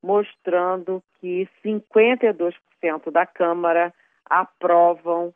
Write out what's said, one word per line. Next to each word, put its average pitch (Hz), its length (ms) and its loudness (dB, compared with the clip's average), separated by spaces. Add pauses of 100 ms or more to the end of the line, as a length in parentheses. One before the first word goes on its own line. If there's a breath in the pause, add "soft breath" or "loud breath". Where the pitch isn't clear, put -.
mostrando 185 1000 -4 (160)
que 180 260 -6 (160)
cinquenta 220 640 0
e 220 60 2
dois 175 240 -4
por - 240 -20
cento 160 320 -6
da 170 140 2
Câmara 170 680 -2 (320)
aprovam 170 1120 0